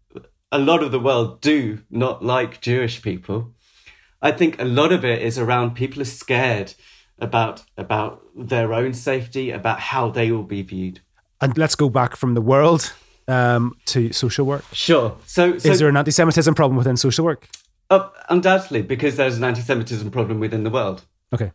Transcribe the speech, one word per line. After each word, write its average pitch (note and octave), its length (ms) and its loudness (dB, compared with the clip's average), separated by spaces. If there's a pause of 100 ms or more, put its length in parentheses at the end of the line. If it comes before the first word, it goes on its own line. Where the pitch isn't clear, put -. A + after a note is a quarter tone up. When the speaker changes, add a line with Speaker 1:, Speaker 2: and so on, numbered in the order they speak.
(520)
Speaker 1:
a C#3+ 80 0
lot D#3 240 4
of C3+ 80 -4
the B2+ 80 0
world A#2+ 400 0
do C3 400 0 (100)
not A#2 360 -4
like B2 340 -2
Jewish A#2+ 420 -2
people. G#2 520 -8 (680)
I D3+ 120 2
think D#3+ 280 0
a B2+ 40 -4
lot C#3 260 2
of D3 140 0
it A#2+ 160 0
is A#2 160 -4
around A#2+ 380 0
people C3 260 -6
are C3+ 40 -4
scared A#2+ 680 -2 (460)
about, A2+ 440 -4 (140)
about G#2+ 440 -6 (140)
their A#2+ 380 -2
own B2 200 -2
safety, C3 580 -6
about G#2+ 280 -4
how B2 300 -2
they A2+ 200 0
will A2 140 -2
be G2 180 -8
viewed. F#2 380 -10 (400)
Speaker 2:
And C3+ 180 0
let's D#3 180 2
go D3+ 120 2
back B2 300 0
from B2+ 160 -2
the A#2 80 0
world, C#3+ 500 4 (380)
um, B2 560 2
to A#2 260 0
social C3 340 -2
work. C#3 280 -4
Speaker 1:
Sure. B2+ 420 2 (100)
So, F3 320 2
so D#3+ 140 2
Speaker 2:
Is - 80 4
there D3+ 80 4
an C#3+ 80 4
anti-Semitism D#3 580 4
problem C#3 220 2
within B2 220 2
social C3+ 260 0
work? E3 240 -2 (420)
Speaker 1:
Uh, F#3+ 200 4 (180)
undoubtedly, F3+ 540 2
because B2+ 340 -2
there's C3 220 0
an A#2+ 80 -2
anti-Semitism A#2 640 -2
problem A2 300 -2
within A2 240 -4
the A2 40 -2
world. G#2+ 360 -4 (280)
Speaker 2:
Okay. A2+ 220 -4